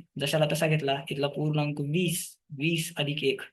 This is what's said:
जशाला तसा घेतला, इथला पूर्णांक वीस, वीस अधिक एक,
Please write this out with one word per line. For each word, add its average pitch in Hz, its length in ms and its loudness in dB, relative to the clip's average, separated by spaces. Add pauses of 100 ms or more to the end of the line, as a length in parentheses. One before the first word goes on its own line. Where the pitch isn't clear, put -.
(180)
जशाला 147 340 2
तसा 165 140 2
घेतला, 139 440 2
इथला 143 180 0
पूर्णांक 147 520 0
वीस, 165 580 -2 (200)
वीस 160 380 0
अधिक 147 280 -2
एक, 135 160 0 (120)